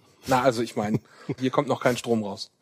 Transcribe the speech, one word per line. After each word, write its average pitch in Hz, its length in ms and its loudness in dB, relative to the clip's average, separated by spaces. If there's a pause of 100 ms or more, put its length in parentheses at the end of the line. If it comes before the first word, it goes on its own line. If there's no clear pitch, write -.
(280)
Na, 127 140 2
also 123 220 2
ich 113 120 -8
meine, 107 240 0 (200)
<laughs> - 200 -8
hier 127 120 0
kommt 143 160 0
noch 127 140 -2
kein 123 160 2
Strom 113 260 0
raus. 101 280 -10 (100)